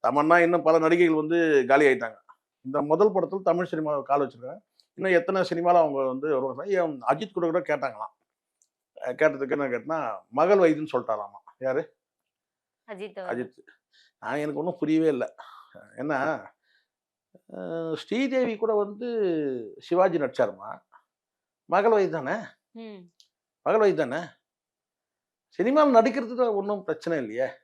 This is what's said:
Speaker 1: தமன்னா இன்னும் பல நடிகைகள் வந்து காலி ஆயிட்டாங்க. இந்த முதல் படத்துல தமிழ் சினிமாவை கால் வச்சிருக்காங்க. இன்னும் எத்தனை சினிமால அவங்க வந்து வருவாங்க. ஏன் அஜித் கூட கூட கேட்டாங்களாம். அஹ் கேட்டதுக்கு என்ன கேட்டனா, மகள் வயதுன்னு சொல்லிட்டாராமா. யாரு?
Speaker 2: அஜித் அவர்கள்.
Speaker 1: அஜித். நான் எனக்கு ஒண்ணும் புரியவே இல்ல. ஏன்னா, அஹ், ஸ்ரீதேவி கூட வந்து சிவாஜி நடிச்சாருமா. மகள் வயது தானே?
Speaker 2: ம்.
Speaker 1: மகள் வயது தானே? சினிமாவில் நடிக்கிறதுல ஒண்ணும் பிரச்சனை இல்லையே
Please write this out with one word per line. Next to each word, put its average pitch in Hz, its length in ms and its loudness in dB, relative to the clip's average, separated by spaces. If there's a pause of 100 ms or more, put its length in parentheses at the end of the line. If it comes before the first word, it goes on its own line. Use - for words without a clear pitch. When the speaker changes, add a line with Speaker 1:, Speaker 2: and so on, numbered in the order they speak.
Speaker 1:
தமன்னா 156 340 4
இன்னும் 170 200 2
பல 160 160 6
நடிகைகள் 165 360 4
வந்து 156 540 2
காலி 143 180 6
ஆயிட்டாங்க. 117 300 0 (440)
இந்த 143 220 -4
முதல் 165 300 2
படத்துல 185 300 -2
தமிழ் 175 280 0
சினிமாவை 151 320 -4
கால் 139 240 0
வச்சிருக்காங்க. 127 400 -16 (280)
இன்னும் 185 240 2
எத்தனை 185 240 0
சினிமால 175 340 2
அவங்க 143 300 2
வந்து 135 220 -4
வருவாங்க. 135 380 -4
ஏன் 165 360 -2
அஜித் 156 300 2
கூட 175 140 -2
கூட 165 120 0
கேட்டாங்களாம். 131 560 -4 (840)
அஹ் 127 120 -6
கேட்டதுக்கு 139 380 0
என்ன 143 180 -2
கேட்டனா, 123 600 -6
மகள் 175 300 2
வயதுன்னு 156 340 2
சொல்லிட்டாராமா. 104 680 -6
யாரு? 131 380 -4 (920)
Speaker 2:
அஜித் 196 320 -16
அவர்கள். 120 260 -8
Speaker 1:
அஜித். - 140 -18 (600)
நான் 117 180 -8
எனக்கு 147 220 -4
ஒண்ணும் 175 200 -6
புரியவே 160 300 2
இல்ல. 127 260 -2 (600)
ஏன்னா, 139 500 -4 (1040)
அஹ், 165 420 -8
ஸ்ரீதேவி 247 600 -2
கூட 220 180 -2
வந்து 208 340 -4 (720)
சிவாஜி 175 400 2
நடிச்சாருமா. 101 600 -4 (840)
மகள் 202 260 2
வயது 196 200 4
தானே? 156 260 -4 (340)
Speaker 2:
ம். 220 280 -18 (640)
Speaker 1:
மகள் 202 180 2
வயது 160 280 2
தானே? 156 160 -8 (1200)
சினிமாவில் 269 460 2
நடிக்கிறதுல 233 600 2
ஒண்ணும் 196 300 -4
பிரச்சனை 160 340 -4
இல்லையே 120 340 -4 (120)